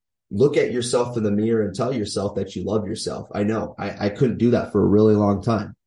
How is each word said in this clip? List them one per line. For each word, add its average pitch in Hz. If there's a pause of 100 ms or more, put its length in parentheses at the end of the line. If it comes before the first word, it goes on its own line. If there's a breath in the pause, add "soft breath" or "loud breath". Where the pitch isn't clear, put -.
(300)
Look 131
at 147
yourself 120
in 107
the 104
mirror 107
and 95
tell 120
yourself 104
that 95
you 90
love 98
yourself. 82
I 101
know 107
I, 101
I -
couldn't 104
do 117
that -
for 98
a 95
really 107
long 101
time, 104 (100)